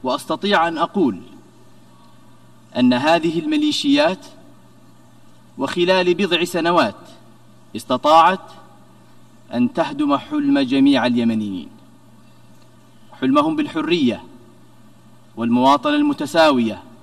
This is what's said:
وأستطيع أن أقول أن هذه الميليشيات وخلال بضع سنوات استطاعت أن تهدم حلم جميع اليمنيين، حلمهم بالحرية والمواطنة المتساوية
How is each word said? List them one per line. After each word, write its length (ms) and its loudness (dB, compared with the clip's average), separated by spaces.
وأستطيع 640 -2
أن 100 -6
أقول 440 -2
أن 160 4
هذه 460 0
الميليشيات 840 0
وخلال 560 0
بضع 300 0
سنوات 520 0
استطاعت 760 2
أن 200 0
تهدم 440 -2
حلم 420 -2
جميع 460 2
اليمنيين، 640 -2
حلمهم 340 0
بالحرية 680 -2
والمواطنة 580 2
المتساوية 880 0